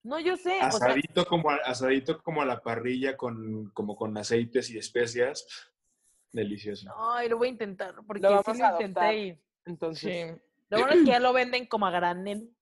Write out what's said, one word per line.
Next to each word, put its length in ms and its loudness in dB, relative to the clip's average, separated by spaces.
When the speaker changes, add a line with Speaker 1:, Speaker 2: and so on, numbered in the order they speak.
Speaker 1:
No, 180 -6
yo 160 0
sé, 200 -2
o 20 0
sea 100 2
Speaker 2:
Asadito 560 2
como 260 2
a, 60 2
asadito 680 0
como 200 -2
a 40 0
la 160 -2
parrilla 540 -2
con, 540 -8
como 260 -6
con 220 -4
aceites 520 0
y 80 -10
especias, 680 -2
delicioso. 640 -6
Speaker 1:
Ay, 320 -2
lo 100 0
voy 100 0
a 40 -6
intentar, 420 -8
porque 160 -8
Speaker 3:
Lo 60 6
Speaker 1:
sí 60 8
Speaker 3:
vamos 120 -2
Speaker 1:
lo 80 4
Speaker 3:
a 60 6
Speaker 1:
intenté 280 -2
Speaker 3:
adoptar, 140 4
Speaker 1:
y 240 -6
Speaker 3:
entonces. 380 -6
Speaker 4:
Sí. 120 -16
Speaker 1:
lo 80 0
bueno 160 4
es 100 10
que 60 6
ya 100 6
lo 120 4
venden 340 2
como 200 0
a 40 2
granel. 600 -2